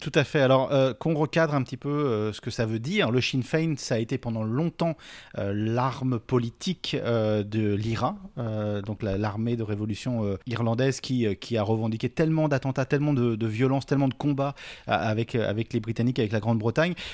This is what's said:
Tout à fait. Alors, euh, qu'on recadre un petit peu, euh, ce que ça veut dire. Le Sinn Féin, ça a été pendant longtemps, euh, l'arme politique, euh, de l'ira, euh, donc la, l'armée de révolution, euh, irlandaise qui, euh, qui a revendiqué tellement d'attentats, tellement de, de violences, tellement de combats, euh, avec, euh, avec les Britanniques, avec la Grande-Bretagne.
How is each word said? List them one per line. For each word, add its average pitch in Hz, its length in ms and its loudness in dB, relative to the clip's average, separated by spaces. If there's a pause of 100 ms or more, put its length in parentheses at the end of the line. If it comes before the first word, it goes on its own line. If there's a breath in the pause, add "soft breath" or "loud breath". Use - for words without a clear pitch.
Tout 147 160 -8
à 143 80 6
fait. 151 160 0
Alors, 131 320 6
euh, 131 200 4
qu'on 165 220 -2
recadre 151 400 2
un 135 80 2
petit 131 140 -6
peu, 143 120 -8
euh, 120 440 0
ce - 80 -12
que 117 100 -8
ça 113 160 0
veut 110 140 -2
dire. 151 320 2
Le 127 80 4
Sinn 123 240 0
Féin, 160 320 0
ça - 180 -4
a 110 40 2
été 117 200 -2
pendant 113 240 -4
longtemps, 156 540 -2 (420 loud breath)
euh, 101 160 -2
l'arme 120 640 0
politique, - 840 -2
euh, 110 440 0
de 104 300 0
l'ira, 113 440 -2 (200)
euh, 107 440 -4
donc 104 220 -6
la, 95 120 0
l'armée 110 380 0
de 113 80 -2
révolution, 107 600 -2
euh, 98 120 -2 (100)
irlandaise 117 540 0
qui, 123 280 0
euh, 98 60 0
qui - 220 -4
a 107 60 2
revendiqué 110 460 0
tellement 160 400 2
d'attentats, 135 380 0
tellement 147 280 2
de, 120 220 2
de 113 100 -2
violences, 131 400 0
tellement 139 220 2
de 127 60 -2
combats, 143 420 -2 (320 loud breath)
euh, 117 60 0
avec, 107 420 0
euh, 110 120 2
avec 110 240 -2
les 117 60 0
Britanniques, 117 400 0
avec 107 140 0
la 110 80 0
Grande-Bretagne. 117 540 2 (180 loud breath)